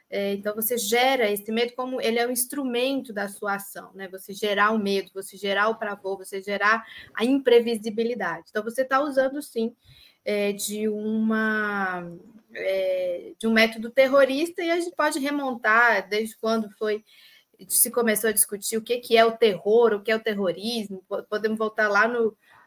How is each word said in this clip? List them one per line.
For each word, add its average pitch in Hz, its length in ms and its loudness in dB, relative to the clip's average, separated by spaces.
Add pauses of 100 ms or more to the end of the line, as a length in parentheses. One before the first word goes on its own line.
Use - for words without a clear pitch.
É, 202 240 -2
então, 208 220 -4
você 220 220 -2
gera 233 520 2
esse 202 220 -4
medo 240 240 0
como 254 240 -6
ele 226 180 0
é 240 80 0
um 247 60 -2
instrumento 254 800 -2
da 202 160 -6
sua 202 280 -6
ação, 185 380 -12
né? 190 140 -12
Você 185 240 -14
gerar 208 400 2
o 226 80 2
medo, 196 340 -2
você 190 220 -12
gerar 196 320 0
o 220 80 0
pavor, 202 420 -8
você 190 240 -12
gerar 202 440 0 (280)
a 220 120 -2
imprevisibilidade. 226 1200 2
Então, 214 140 -4
você 233 220 -2
tá 269 160 2
usando, 269 400 0
sim, 233 340 -4 (500)
é, 202 260 0
de 208 360 -4
uma, 214 1200 -2 (460)
é, 185 880 -4
de 226 80 -2
um 226 40 2
método 226 380 2
terrorista, 277 720 4
e 330 80 0
a 349 80 2
gente 349 160 -4
pode 311 240 0
remontar 240 920 2
desde 220 280 -4
quando 220 400 0
foi, 214 260 -4 (640)
se - 240 2
começou 226 380 2
a 208 40 0
discutir 208 440 -2
o 220 40 -4
que, 240 160 -2
que 233 200 2
é 226 80 10
o 226 100 0
terror, 220 580 4
o 202 80 -4
que 220 100 -2
é 220 40 2
o 220 80 -4
terrorismo, 202 840 -4
po-, 202 160 -6
podemos 214 340 -2
voltar 214 300 -2
lá 202 200 4
no, 233 300 0 (300)